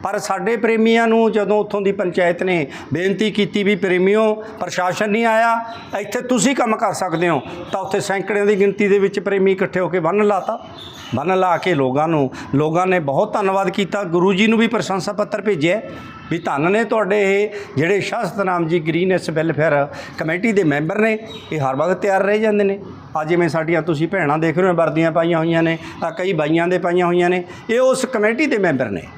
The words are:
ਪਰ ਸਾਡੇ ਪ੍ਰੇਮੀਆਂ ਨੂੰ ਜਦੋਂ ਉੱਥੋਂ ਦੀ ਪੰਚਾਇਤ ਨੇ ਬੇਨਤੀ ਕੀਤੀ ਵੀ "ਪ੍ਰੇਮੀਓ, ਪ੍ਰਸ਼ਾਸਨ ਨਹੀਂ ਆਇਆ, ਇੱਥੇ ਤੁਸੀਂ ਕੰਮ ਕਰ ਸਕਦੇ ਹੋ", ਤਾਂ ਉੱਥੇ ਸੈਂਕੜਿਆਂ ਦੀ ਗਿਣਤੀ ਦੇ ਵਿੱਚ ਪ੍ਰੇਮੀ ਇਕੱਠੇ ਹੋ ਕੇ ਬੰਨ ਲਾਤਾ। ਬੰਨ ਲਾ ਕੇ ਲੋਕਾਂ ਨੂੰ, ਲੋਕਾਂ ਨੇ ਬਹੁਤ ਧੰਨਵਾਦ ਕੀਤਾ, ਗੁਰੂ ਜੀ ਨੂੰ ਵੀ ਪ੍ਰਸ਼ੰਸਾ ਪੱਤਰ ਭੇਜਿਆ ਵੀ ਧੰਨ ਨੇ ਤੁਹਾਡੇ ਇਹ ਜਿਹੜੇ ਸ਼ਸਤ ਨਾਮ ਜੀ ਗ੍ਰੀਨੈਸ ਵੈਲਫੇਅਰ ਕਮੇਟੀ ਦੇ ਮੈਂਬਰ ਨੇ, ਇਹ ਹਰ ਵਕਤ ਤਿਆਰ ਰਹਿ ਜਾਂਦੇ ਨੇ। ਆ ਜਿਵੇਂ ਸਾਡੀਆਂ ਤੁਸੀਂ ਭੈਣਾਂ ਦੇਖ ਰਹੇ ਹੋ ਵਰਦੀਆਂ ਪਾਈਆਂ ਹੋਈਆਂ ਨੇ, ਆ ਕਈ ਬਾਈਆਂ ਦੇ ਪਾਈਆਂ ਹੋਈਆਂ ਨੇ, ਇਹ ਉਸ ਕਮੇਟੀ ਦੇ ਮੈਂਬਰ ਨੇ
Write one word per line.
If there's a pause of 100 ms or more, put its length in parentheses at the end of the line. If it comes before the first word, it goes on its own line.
ਪਰ
ਸਾਡੇ
ਪ੍ਰੇਮੀਆਂ
ਨੂੰ
ਜਦੋਂ
ਉੱਥੋਂ
ਦੀ
ਪੰਚਾਇਤ
ਨੇ (260)
ਬੇਨਤੀ
ਕੀਤੀ
ਵੀ
"ਪ੍ਰੇਮੀਓ, (160)
ਪ੍ਰਸ਼ਾਸਨ
ਨਹੀਂ
ਆਇਆ, (260)
ਇੱਥੇ
ਤੁਸੀਂ
ਕੰਮ
ਕਰ
ਸਕਦੇ
ਹੋ", (300)
ਤਾਂ
ਉੱਥੇ
ਸੈਂਕੜਿਆਂ
ਦੀ
ਗਿਣਤੀ
ਦੇ
ਵਿੱਚ
ਪ੍ਰੇਮੀ
ਇਕੱਠੇ
ਹੋ
ਕੇ
ਬੰਨ
ਲਾਤਾ। (480)
ਬੰਨ
ਲਾ
ਕੇ
ਲੋਕਾਂ
ਨੂੰ, (240)
ਲੋਕਾਂ
ਨੇ
ਬਹੁਤ
ਧੰਨਵਾਦ
ਕੀਤਾ,
ਗੁਰੂ
ਜੀ
ਨੂੰ
ਵੀ
ਪ੍ਰਸ਼ੰਸਾ
ਪੱਤਰ
ਭੇਜਿਆ (500)
ਵੀ
ਧੰਨ
ਨੇ
ਤੁਹਾਡੇ
ਇਹ (280)
ਜਿਹੜੇ
ਸ਼ਸਤ
ਨਾਮ
ਜੀ
ਗ੍ਰੀਨੈਸ
ਵੈਲਫੇਅਰ (300)
ਕਮੇਟੀ
ਦੇ
ਮੈਂਬਰ
ਨੇ, (340)
ਇਹ
ਹਰ
ਵਕਤ
ਤਿਆਰ
ਰਹਿ
ਜਾਂਦੇ
ਨੇ। (380)
ਆ
ਜਿਵੇਂ
ਸਾਡੀਆਂ
ਤੁਸੀਂ
ਭੈਣਾਂ
ਦੇਖ
ਰਹੇ
ਹੋ
ਵਰਦੀਆਂ
ਪਾਈਆਂ
ਹੋਈਆਂ
ਨੇ, (260)
ਆ
ਕਈ
ਬਾਈਆਂ
ਦੇ
ਪਾਈਆਂ
ਹੋਈਆਂ
ਨੇ, (260)
ਇਹ
ਉਸ
ਕਮੇਟੀ
ਦੇ
ਮੈਂਬਰ
ਨੇ (140)